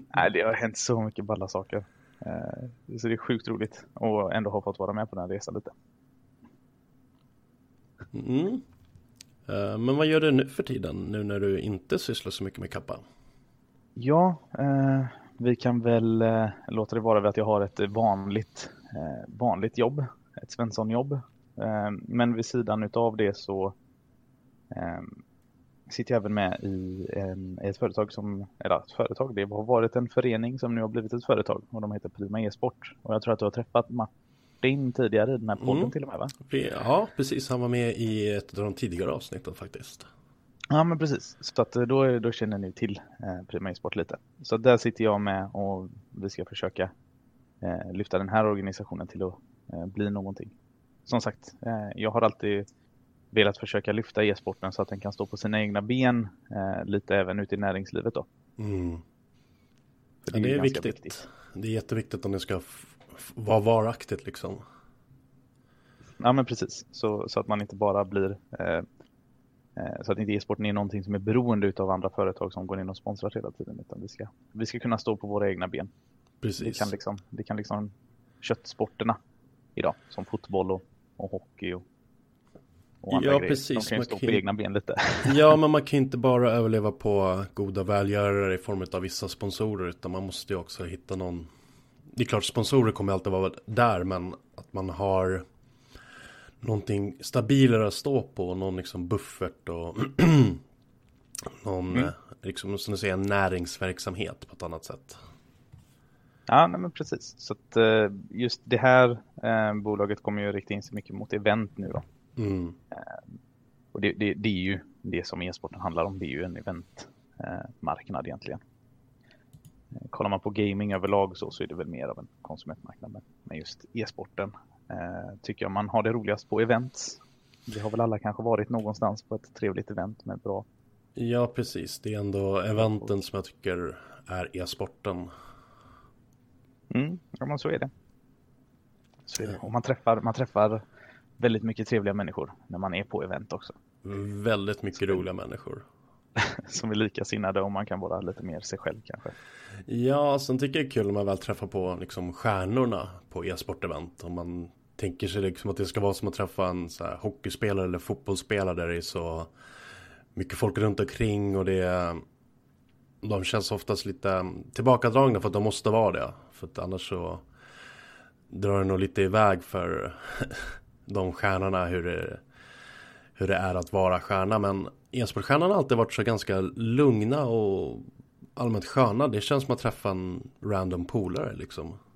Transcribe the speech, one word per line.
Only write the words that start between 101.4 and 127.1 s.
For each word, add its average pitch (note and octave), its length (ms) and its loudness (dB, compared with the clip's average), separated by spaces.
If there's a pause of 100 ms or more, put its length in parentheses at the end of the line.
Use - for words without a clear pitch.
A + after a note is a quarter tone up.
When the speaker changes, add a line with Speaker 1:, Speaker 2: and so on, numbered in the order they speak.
Speaker 2:
någon, F#2 260 -2
Speaker 1:
Mm. F2 120 2
Speaker 2:
eh, F2 60 -2 (320)
liksom, G2 360 -6
som G#2+ 140 -6
du G2 60 -2
säger, F#2+ 200 0
näringsverksamhet F#2 1300 -2
på - 80 -20
ett - 80 -12
annat E2 220 -8
sätt. - 320 -16 (1300)
Speaker 1:
Ja, D3+ 220 8
nej, F3+ 140 -2
men F3+ 100 -6
precis. - 460 -8
Så - 160 -8
att, - 240 -6
eh, A2 340 6 (180)
just A#2 340 -4
det A#2+ 140 2
här, B2+ 320 8 (340)
eh, A2 300 2
bolaget G2+ 500 -2
kommer G#2 180 -2
ju G2+ 100 0
rikta G2+ 220 -4
in G2+ 100 -4
sig - 120 -12
mycket G2+ 200 -10
mot G#2 180 -10
event G#2 440 2
nu G2 100 -6
då. - 160 -6 (400)
Speaker 2:
Mm. F#2 300 -2 (160)
Speaker 1:
Eh, - 80 -12 (920)
och - 100 -6
det, G2+ 120 4
det, G#2 200 2
det G#2 160 0
är G#2 120 4
ju F#2+ 180 0 (220)
det - 260 -4
som - 140 -8
e-sporten F2+ 400 -8
handlar E2+ 240 0
om. F#2+ 140 -6
Det F#2 60 -6
är D2 40 -4
ju C#2+ 140 -4
en F2 140 -8
event, - 500 -12 (320)
eh, - 300 -10 (100)
marknad - 480 -6
egentligen. - 320 -10 (1400)
Eh, - 140 -14
kollar - 200 -2
man G2 100 0
på G#2+ 100 -4
gaming G#2 440 0
överlag G2 440 2
så, - 140 -6
så - 120 -8
är - 40 -6
det - 80 -12
väl E2 120 -6
mer C#2 200 -8
av - 120 -8
en - 80 -16 (140)
konsumentmarknad. - 680 -14
Men, G2+ 100 -16 (220)
men - 140 -12
just - 360 -16
e-sporten, G#2 580 -6 (380)
eh, F2+ 520 -10
tycker - 240 -6
jag G2 60 -4
man G2+ 180 -2
har A2 140 2
det A2 80 2
roligast G#2+ 380 -2
på G#2+ 120 2
events. A#2 600 0 (440)